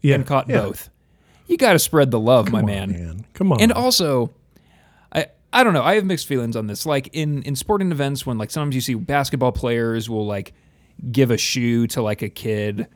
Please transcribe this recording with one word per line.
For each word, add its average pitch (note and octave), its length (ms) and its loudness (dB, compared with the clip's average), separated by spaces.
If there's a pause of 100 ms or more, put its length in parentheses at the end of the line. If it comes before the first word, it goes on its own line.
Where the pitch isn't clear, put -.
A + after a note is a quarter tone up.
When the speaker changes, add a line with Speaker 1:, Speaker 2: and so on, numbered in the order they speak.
Speaker 1:
Yeah, C#3 140 6
Speaker 2:
and C3 100 0
caught C3+ 240 0
Speaker 1:
yeah. A#2 120 2
Speaker 2:
both. G2 280 -8 (580)
You F4 100 0
gotta A#3 200 4
spread C#3+ 320 2
the A2+ 120 0
love, A#2 240 6
Speaker 1:
Come G2 80 -2
Speaker 2:
my G#2+ 60 0
Speaker 1:
on, G#2+ 60 2
Speaker 2:
man. G2 280 -4
Speaker 1:
man. E2+ 400 -10
Come F#3 180 0
on. B2+ 80 2
Speaker 2:
And A3+ 140 6
also, F3 600 0 (800)
I, - 140 -2 (260)
I B3 140 4
don't G3+ 80 4
know. C3+ 100 4
I F3 120 4
have G3+ 100 2
mixed F#3 200 -2
feelings A#2+ 300 -2
on A2 120 -4
this. G2+ 180 -8
Like, C#3 260 -2
in, D3 320 -4
in C#3 140 -4
sporting F#3+ 340 0
events, C#3 340 -2
when, A#2+ 120 -4
like, G#2+ 120 -6
sometimes D3 260 -4
you B2+ 60 0
see B2+ 120 -4
basketball B2+ 580 0
players A#2 580 -2
will, G#2+ 160 -2
like, G2+ 280 -6 (580)
give B2 200 2
a A2 60 4
shoe A#2+ 500 0
to, B2 140 -4
like, G#2+ 200 -4
a G#2+ 80 -6
kid. G#2 640 -6